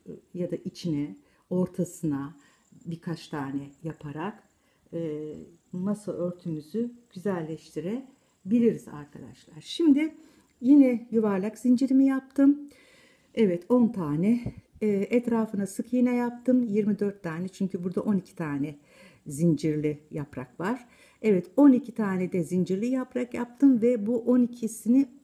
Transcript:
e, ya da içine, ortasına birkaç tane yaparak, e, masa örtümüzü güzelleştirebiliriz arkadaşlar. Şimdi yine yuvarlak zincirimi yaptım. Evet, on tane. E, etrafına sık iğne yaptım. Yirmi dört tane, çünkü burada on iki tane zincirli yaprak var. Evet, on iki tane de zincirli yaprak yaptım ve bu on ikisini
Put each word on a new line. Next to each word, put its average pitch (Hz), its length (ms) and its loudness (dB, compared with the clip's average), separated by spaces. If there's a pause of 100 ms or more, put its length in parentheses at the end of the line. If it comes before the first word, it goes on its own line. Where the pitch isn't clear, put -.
e, - 320 -14
ya 175 120 -6
da 170 40 -6
içine, 156 600 -6 (340)
ortasına 165 840 -4 (500)
birkaç 165 420 -10
tane 139 440 -8 (120)
yaparak, 156 600 -10 (500)
e, 151 400 -8 (380)
masa 185 400 -6
örtümüzü 180 800 -6 (220)
güzelleştirebiliriz 185 1700 -4
arkadaşlar. 147 760 -18
Şimdi 311 540 2 (460)
yine 254 500 6
yuvarlak 214 460 0
zincirimi 262 480 4
yaptım. 277 640 2 (680)
Evet, 185 340 2
on 247 180 4
tane. 196 680 -2 (280)
E, 214 60 0
etrafına 220 800 -2
sık - 260 -10
iğne 247 220 2
yaptım. 240 480 0
Yirmi 208 360 0
dört 202 240 -6
tane, 170 240 -8
çünkü 185 360 -6
burada 180 180 -4
on 202 160 0
iki - 180 -8
tane 147 400 -6 (520)
zincirli 151 720 0 (120)
yaprak 143 480 -10
var. 220 280 -4 (340)
Evet, 196 260 2 (100)
on 285 140 10
iki 240 200 2
tane 185 400 -2
de 175 120 0
zincirli 185 440 -2
yaprak 254 460 -4
yaptım 240 480 2
ve 226 260 2
bu 240 120 0
on 247 220 4
ikisini 240 680 0 (140)